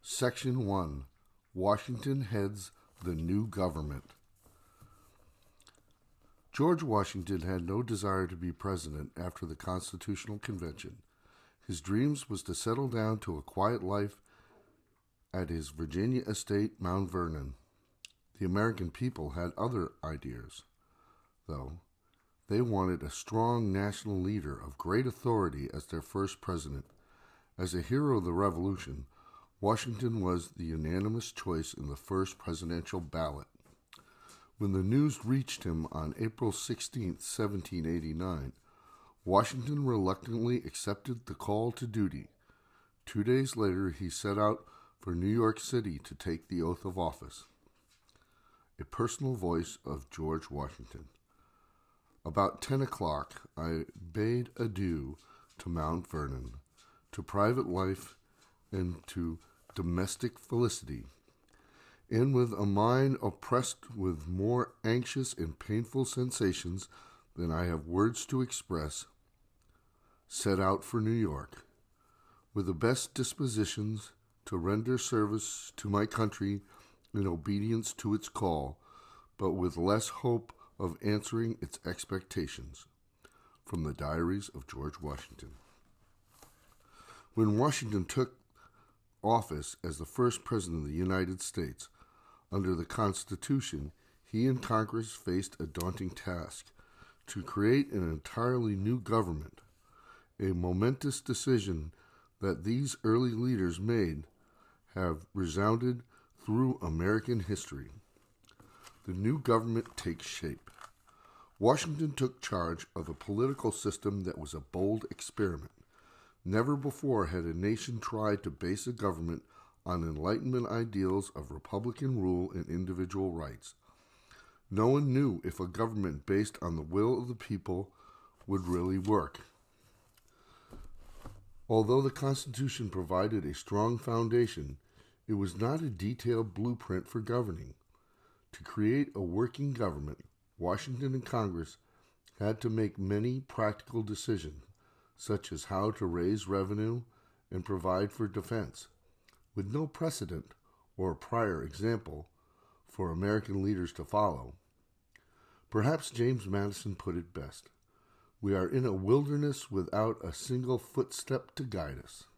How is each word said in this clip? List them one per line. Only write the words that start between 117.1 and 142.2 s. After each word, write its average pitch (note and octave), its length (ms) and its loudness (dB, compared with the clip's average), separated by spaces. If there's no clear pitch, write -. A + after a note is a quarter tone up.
had E2+ 180 -2
a E2 140 -2
nation A2 420 0
tried G#2+ 420 0
to - 80 -4
base F2+ 360 -2
a B2 60 -4
government E2+ 500 -2
on F2 180 0
Enlightenment G#2 640 0
ideals G2+ 640 0
of D2 160 -8
republican A#2+ 680 -2
rule F#2 340 2
and F2+ 160 -4
individual F#2 640 -2
rights. D2+ 420 -8
No G#2 160 6
one C#3 260 6
knew B2+ 320 4
if F2+ 160 -4
a F#2 60 0
government F#2 580 0
based G2+ 380 2
on E2+ 140 -2
the D#2 60 -4
will G2+ 380 2
of B2 80 -6
the B2 60 -6
people G2 560 -4
would F#2+ 200 0
really F2+ 320 2
work. F#2+ 420 2
Although A2 320 6
the C3+ 100 2
Constitution C3 800 -2
provided F#2 560 0
a D2 100 -2
strong A2 440 0
foundation, A2+ 800 0
it G#2+ 60 2
was G2 240 0
not C#3 240 0
a D3 80 -2
detailed A2+ 640 0
blueprint G#2+ 520 -2
for A#2 140 -6
governing. G#2 540 -2
To - 120 -18
create A#2+ 500 2
a G2+ 60 -4
working A#2+ 520 -2
government, D2 520 -4
Washington B2 560 -2
and B2+ 100 -2
Congress F#2+ 540 -2